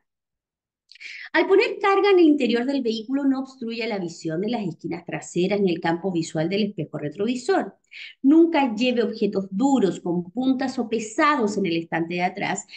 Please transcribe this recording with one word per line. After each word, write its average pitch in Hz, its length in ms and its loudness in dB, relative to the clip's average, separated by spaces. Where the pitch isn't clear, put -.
Al 330 140 2
poner 403 320 2
carga 392 320 4
en 370 80 6
el 349 60 8
interior 247 400 4
del 277 180 -2
vehículo, 226 420 -2
no 269 160 2
obstruya 226 460 -8
la 214 120 -4
visión 165 420 -6
de 214 80 -2
las 220 180 -4
esquinas 165 380 -8
traseras 185 560 -2
ni 190 100 4
el 165 100 -2
campo 170 300 -2
visual 165 380 -2
del 208 160 0
espejo 160 340 -8
retrovisor. 240 800 -4
Nunca 285 520 6
lleve 240 280 0
objetos 202 480 -2
duros, 208 500 2
con 175 320 -4
puntas 254 460 -2
o 220 100 -4
pesados 226 720 0
en 190 80 0
el 165 100 0
estante 165 380 -4
de 180 80 -2
atrás, 180 440 -4